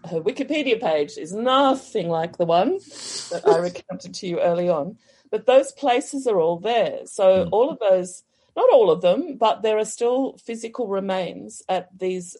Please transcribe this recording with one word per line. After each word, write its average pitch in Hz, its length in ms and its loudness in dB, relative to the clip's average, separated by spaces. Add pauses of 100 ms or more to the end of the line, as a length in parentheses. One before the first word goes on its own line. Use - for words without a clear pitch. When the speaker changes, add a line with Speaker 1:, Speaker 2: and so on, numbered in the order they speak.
Speaker 1:
Her 180 160 -6
Wikipedia 262 600 0
page 156 360 -2
is 156 160 -12
nothing 254 760 0
like 165 260 -4
the 175 80 0
one 190 340 2 (520)
that 170 160 -8
I 415 100 6
Speaker 2:
<laughs> 175 120 0
Speaker 1:
recounted 180 460 -14
to - 120 -10
you 170 140 -4
early 175 280 0
on. 170 300 -2 (320)
But 214 160 -6
those 262 260 4
places 269 540 -2
are 208 140 2
all 170 180 2
there. 208 480 -2
So 190 380 4
Speaker 2:
Hmm. 165 80 -6
Speaker 1:
all 240 180 2
of 269 80 -10
those, 185 440 0 (340)
not 453 140 2
all 226 200 8
of 180 100 2
them, 262 380 0
but 214 240 0
there 214 160 0
are 214 80 -2
still 247 520 -2
physical 226 500 -10
remains 196 800 -6
at 185 300 -6
these 185 420 -6